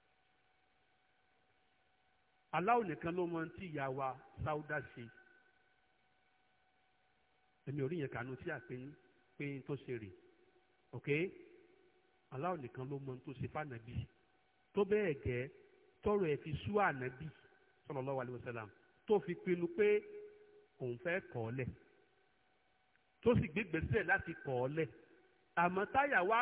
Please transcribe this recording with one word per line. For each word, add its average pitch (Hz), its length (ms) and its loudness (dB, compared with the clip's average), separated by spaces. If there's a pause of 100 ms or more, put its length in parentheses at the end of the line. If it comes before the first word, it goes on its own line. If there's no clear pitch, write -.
(2500)
Allah 190 260 6
nìkan 175 360 0
ló 180 100 2
mọ 170 220 -2
tí 180 180 -10
ìyá 147 220 -4
wa 135 200 -2 (280)
Sáúdà 151 460 -2
ṣe. - 220 -14 (2750)
Èmi 143 140 -4
ò 131 60 2
rí 175 100 -2
yẹn 139 140 -2
kànú 127 240 -4
tí 175 140 -8
a 151 100 -4
pè - 160 -10
ń, 131 160 -10 (480)
pé 147 60 -4
ń 139 180 -6
tó 147 120 -6
ṣe 131 200 -8
rè. 107 140 -8 (840)
Ok? 123 140 -8 (1200)
Allah 151 240 -2
nìkan 131 300 -8
ló 139 120 -6
mọ 135 200 -8
tó 135 160 -12
ṣe 123 140 -6
fànàbí. 123 480 -8 (800)
Tó 196 80 4
bẹ́ẹ̀ 202 340 4
gẹ́, 127 320 -2 (540)
tọrọ 208 220 4
ẹ̀ 147 120 4
fi - 160 -6
sú - 220 -2
ànábì, 147 500 2 (640)
sallallahu 135 320 -2
alaihi 123 180 -6
wasallam, 113 320 -8 (380)
tó 214 120 6
fi 175 160 -2
pinnu 175 320 2
pé 208 200 4 (880)
òun 120 220 -4
fẹ́ 170 240 -2
kọ̀ - 200 -6
ọ́ 113 140 -4
lẹ̀. 127 140 -2 (1500)
Tó 226 80 8
sì - 160 6
gbé 160 140 -2
ìgbésẹ̀ 170 420 0
láti 180 300 2
kọ̀ 139 220 -4
ọ́ 123 140 2
lẹ̀. 156 200 -2 (680)
Àmọ́ 180 280 4
táyà 254 360 4
wá 208 200 4